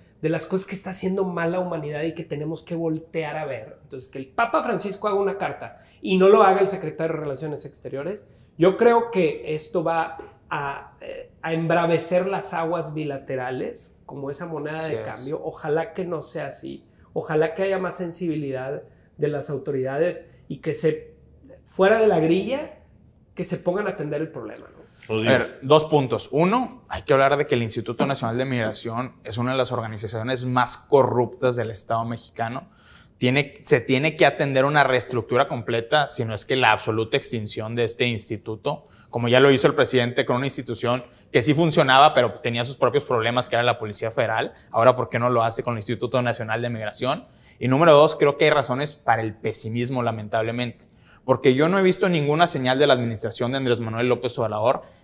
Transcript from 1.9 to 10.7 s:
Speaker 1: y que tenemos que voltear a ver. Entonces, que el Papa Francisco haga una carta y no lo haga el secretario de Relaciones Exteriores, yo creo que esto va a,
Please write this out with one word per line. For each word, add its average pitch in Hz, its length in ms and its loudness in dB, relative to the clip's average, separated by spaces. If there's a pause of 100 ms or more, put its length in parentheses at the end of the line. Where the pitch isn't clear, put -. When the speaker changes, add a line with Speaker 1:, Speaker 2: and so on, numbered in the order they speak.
Speaker 1:
y 160 120 -4
que 165 100 -10
tenemos 156 380 -8
que - 140 -10
voltear 160 600 -4
a 156 80 -6
ver. 123 380 -10
Entonces, 131 280 -16
que 135 80 -12
el 131 100 -12
Papa 233 340 -2
Francisco 208 460 -4
haga 196 100 -2
una 196 180 -2
carta - 420 -8 (220)
y 190 160 0
no 185 120 8
lo 220 140 10
haga 190 180 6
el 190 80 2
secretario 160 480 -6
de 151 60 -6
Relaciones 147 420 -8
Exteriores, 143 600 -10 (320)
yo 185 200 4
creo 233 340 4
que 156 440 -2
esto 165 280 -4
va 165 360 -2 (300)
a, 143 520 -8